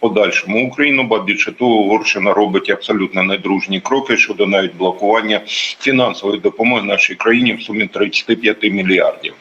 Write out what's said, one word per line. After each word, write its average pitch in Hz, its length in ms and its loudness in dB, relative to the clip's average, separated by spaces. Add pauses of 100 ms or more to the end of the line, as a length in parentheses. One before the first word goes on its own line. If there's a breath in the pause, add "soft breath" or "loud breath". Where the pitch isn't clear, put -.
подальшому 104 680 0
Україну, 139 360 0
ба 113 160 0
більше 101 340 -2
того, 120 220 2
Угорщина 101 580 2
робить 98 380 2
абсолютно 98 520 -2
недружні 95 580 -2
кроки 135 360 0
щодо 104 300 0
навіть 95 280 0
блокування 104 680 0 (400 loud breath)
фінансової 107 600 0
допомоги 113 420 0
нашій 98 320 0
країні 117 400 2
в - 80 -10
сумі 107 240 -4
тридцяти 104 500 -2
п'яти 107 340 0
мільярдів. 92 720 0